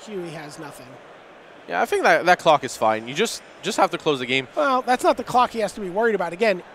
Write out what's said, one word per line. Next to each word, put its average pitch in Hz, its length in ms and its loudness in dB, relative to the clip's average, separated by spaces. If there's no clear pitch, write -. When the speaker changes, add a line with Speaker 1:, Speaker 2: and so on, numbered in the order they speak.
Speaker 1:
Huey 180 240 -10
has 151 280 -14
nothing. 143 280 -16
Speaker 2:
Yeah, 175 120 0
I 233 60 2
think 392 160 -2
that, 165 240 4
that 180 140 6
clock 151 240 4
is 123 120 -6
fine. 110 300 0
You 127 80 -10
just, 202 260 -2
just 202 160 -6
have 196 140 2
to 170 60 -4
close 147 200 0
the 123 80 -6
game. 131 300 -2
Speaker 1:
Well, 269 260 2
that's 247 220 0
not 330 120 4
the 254 60 -8
clock 247 300 2
he 233 80 -6
has 202 140 -2
to 226 60 -12
be 190 100 -8
worried 214 260 0
about. 175 160 -2
Again, 190 280 0